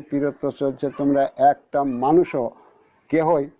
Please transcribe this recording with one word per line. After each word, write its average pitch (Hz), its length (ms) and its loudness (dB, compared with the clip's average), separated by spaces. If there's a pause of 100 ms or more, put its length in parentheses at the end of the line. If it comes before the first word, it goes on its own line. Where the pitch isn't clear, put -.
পীরত্ব 143 500 -4
চলছে, 139 360 -4 (120)
তোমরা 139 240 2 (300)
একটা - 280 -4 (220)
মানুষও 156 420 2 (680)
কেহই 156 340 0 (160)